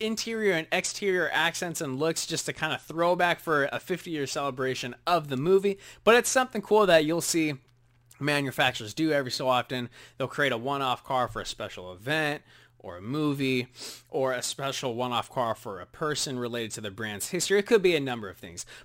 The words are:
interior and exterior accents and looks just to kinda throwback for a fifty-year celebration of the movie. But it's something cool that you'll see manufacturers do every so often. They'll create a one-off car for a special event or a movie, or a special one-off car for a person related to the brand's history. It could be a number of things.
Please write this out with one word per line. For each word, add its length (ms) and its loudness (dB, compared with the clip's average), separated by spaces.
interior 540 0
and 180 0
exterior 580 0
accents 520 0
and 160 -4
looks 260 0
just 220 -6
to 80 -4
kinda 240 -4
throwback 640 0
for 300 2
a 80 -4
fifty-year 480 -6
celebration 680 -4
of 220 2
the 80 -4
movie. 400 4
But 120 8
it's 160 4
something 320 0
cool 240 6
that 180 8
you'll 160 0
see 360 0
manufacturers 760 0
do 180 0
every 200 0
so 160 -2
often. 420 0
They'll 120 -2
create 240 0
a 40 0
one-off 480 -2
car 240 0
for 140 -8
a 40 -10
special 460 -10
event 480 -2
or 120 -12
a 40 -14
movie, 640 0
or 220 0
a 80 -4
special 540 -6
one-off 340 -2
car 280 -2
for 240 -10
a 60 -14
person 520 -4
related 320 -4
to 100 -10
the 100 -8
brand's 400 -8
history. 280 2
It 80 0
could 160 6
be 140 4
a 40 0
number 280 -4
of 80 -14
things. 280 -14